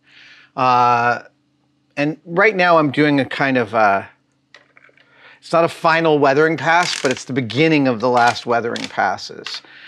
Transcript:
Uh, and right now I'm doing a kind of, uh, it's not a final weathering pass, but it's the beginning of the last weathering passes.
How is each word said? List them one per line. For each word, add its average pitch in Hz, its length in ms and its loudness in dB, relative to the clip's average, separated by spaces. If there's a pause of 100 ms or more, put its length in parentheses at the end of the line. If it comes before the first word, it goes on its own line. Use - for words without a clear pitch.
(560)
Uh, 120 680 2 (760)
and 147 280 -4
right 190 300 0
now 180 240 4
I'm 151 120 2
doing 147 300 2
a 127 40 0
kind 135 320 -2
of, 113 180 -2
uh, 101 300 2 (1300)
it's - 140 -12
not 170 120 4
a 165 40 0
final 160 500 0
weathering 147 380 2
pass, 165 440 0
but 139 100 -2
it's - 140 -6
the - 80 -12
beginning 139 540 0
of 120 140 -2
the 123 80 0
last 120 380 0
weathering 113 420 -4
passes. - 720 -6 (260)